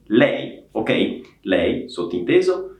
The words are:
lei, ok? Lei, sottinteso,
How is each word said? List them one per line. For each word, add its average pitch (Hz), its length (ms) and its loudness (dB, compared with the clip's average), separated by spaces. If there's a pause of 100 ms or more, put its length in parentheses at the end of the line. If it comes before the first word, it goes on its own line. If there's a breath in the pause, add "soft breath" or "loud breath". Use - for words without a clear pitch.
lei, - 640 0
ok? - 520 -2 (220 loud breath)
Lei, - 440 0
sottinteso, 175 920 0